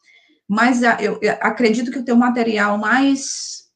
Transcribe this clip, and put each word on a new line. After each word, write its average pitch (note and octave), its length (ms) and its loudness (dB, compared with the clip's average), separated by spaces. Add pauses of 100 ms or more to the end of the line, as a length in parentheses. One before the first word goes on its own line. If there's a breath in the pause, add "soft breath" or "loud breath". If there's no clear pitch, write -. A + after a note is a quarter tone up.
(460 soft breath)
mas A#3+ 380 2
a, A#3 180 4
eu, G3+ 200 -2
eu G#3 180 0
acredito A#3 500 0
que C#4 100 -8
o A#3+ 40 -6
teu A#3+ 140 2
material A3+ 600 0
mais C4 880 -2 (120)